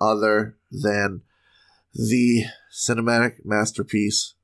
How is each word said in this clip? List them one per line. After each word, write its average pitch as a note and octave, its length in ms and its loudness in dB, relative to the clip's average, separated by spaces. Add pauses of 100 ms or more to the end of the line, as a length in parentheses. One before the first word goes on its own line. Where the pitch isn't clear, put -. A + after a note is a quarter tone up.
other G#2+ 560 0 (140)
than G2+ 520 -2 (720)
the A#2 500 2 (280)
cinematic A#2 720 -2
masterpiece G#2 1000 -2